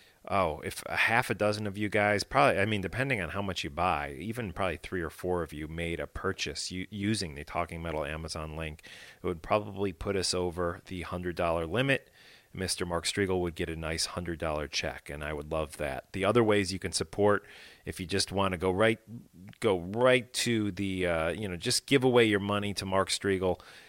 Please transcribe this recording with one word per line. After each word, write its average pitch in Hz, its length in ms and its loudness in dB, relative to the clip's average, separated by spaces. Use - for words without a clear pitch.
oh, 87 340 2
if - 220 -8
a - 80 -6
half 113 360 2
a 117 40 0
dozen 104 320 0
of 98 100 -6
you 104 120 -2
guys, 104 340 2
probably, 131 380 4
I 98 40 4
mean, 107 160 0
depending 113 400 -2
on 80 100 -4
how 98 120 -4
much 95 220 -4
you 80 60 -6
buy, 73 460 0
even 107 360 -6
probably 90 240 -2
three 90 260 -6
or 78 80 -4
four 90 320 -2
of 78 100 -8
you 76 140 -8
made 82 320 -4
a 71 80 -4
purchase - 640 -6
u-, 92 200 -6
using 101 440 -2
the 73 80 -10
Talking 85 400 -6
Metal 78 220 -2
Amazon 78 520 -6
link, 78 260 -8
it 90 60 -6
would 87 160 -4
probably 101 500 0
put 101 220 -4
us 92 180 0
over 87 540 -2
the 90 160 -8
hundred 90 320 -4
dollar 85 320 2
limit. 127 420 0
Mister 92 340 -2
Mark 85 180 0
Strigl 95 360 2
would 87 160 -2
get 85 120 -2
a 80 60 -4
nice 80 320 -4
hundred 85 320 -6
dollar 76 300 -2
check, - 420 -6
and 73 140 -8
I 76 80 -4
would 76 180 -6
love 78 280 -2
that. 69 340 -4
The 95 120 -2
other 110 200 6
ways 104 280 4
you 95 60 -4
can 87 140 -6
support, 101 520 2
if - 140 -8
you 92 80 -6
just 95 240 0
wanna 92 280 0
go 92 120 2
right, 110 300 4
go 98 220 4
right 120 540 4
to 110 360 2
the, 92 380 -2
uh, 82 220 2
you 98 180 -4
know, 90 80 -4
just 117 300 0
give 135 180 6
away 120 220 8
your 104 120 6
money 101 360 0
to 98 120 -6
Mark 95 220 2
Strigl 92 500 2